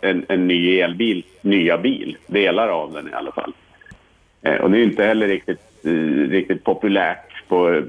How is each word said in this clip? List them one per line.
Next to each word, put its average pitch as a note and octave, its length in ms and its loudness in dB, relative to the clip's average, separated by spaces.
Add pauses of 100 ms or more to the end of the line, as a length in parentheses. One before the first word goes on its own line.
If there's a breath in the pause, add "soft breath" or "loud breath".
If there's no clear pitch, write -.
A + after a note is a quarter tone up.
en, F#2 280 -2
en F#2 180 0
ny F2+ 320 2
elbil, F2+ 460 -2 (160)
nya E2+ 360 2
bil, B2 400 -4 (100)
delar G2 400 0
av D#2+ 260 -4
den D2 160 -12
i C#2+ 40 -12
alla C#2 180 -8
fall. - 220 -10 (880 loud breath)
Eh, D2+ 140 0
och F2 160 2
det G#2 60 6
är - 20 6
ju A#2 60 6
inte G#2 180 2
heller G#2+ 240 2
riktigt, - 580 -6
eh, D#2 440 0
riktigt F#2 340 -2
populärt F#2+ 840 -2
på, F2 420 2